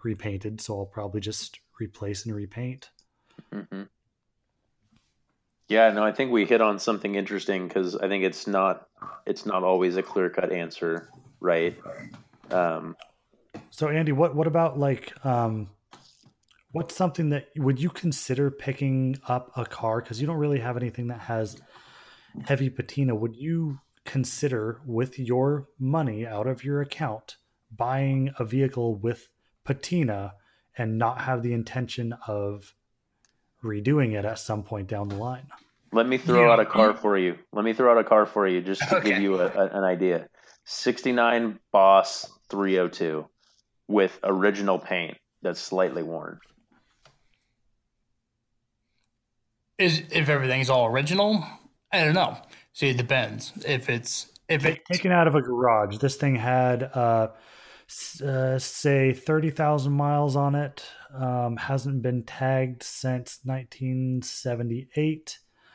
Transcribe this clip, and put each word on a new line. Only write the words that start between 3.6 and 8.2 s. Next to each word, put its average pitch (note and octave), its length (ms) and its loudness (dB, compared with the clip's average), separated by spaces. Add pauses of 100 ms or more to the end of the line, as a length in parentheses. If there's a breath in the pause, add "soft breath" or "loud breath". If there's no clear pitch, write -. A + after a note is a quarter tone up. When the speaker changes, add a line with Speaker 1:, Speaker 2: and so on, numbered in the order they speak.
Speaker 2:
Yeah, A2 220 8
no, G#2+ 140 2
I G#2+ 80 2
think C3 180 -2
we A2 160 4
hit A#2 140 6
on G#2 180 4
something G2+ 380 -2
interesting, G2 520 -4
'cause F2+ 280 -2
I G2 100 -4
think F#2+ 160 -2